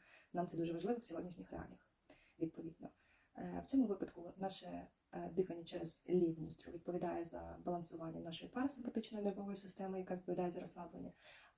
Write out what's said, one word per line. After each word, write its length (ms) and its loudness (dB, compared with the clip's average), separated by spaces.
нам 140 2
це 100 -4
дуже 160 4
важливо 260 2
в 60 -8
сьогоднішніх 480 -6
реаліях, 360 -10
відповідно. 520 -4
Е, 260 -2
в 40 -8
цьому 200 8
випадку 500 -2
наше, 520 -2
е, 200 -2
дихання 320 4
через 440 -6
ліву 320 6
ніздрю 320 -8
відповідає 520 0
за 400 -8
балансування 560 -2
нашої 300 -6
парасимпатичної 720 0
нервової 320 0
системи, 420 -2
яка 160 0
відповідає 360 2
за 100 -4
розслаблення, 520 -8